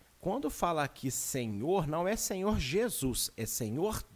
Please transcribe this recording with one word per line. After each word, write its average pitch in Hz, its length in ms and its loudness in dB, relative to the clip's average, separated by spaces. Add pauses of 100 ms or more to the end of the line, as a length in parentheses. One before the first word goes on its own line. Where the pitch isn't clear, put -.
(200)
quando 233 300 0
fala 165 340 2
aqui 135 260 -4
Senhor, 127 800 0
não 165 200 0
é 214 80 2
Senhor 202 440 0
Jesus, 151 800 0
é 113 80 -2
Senhor 139 580 -2 (120)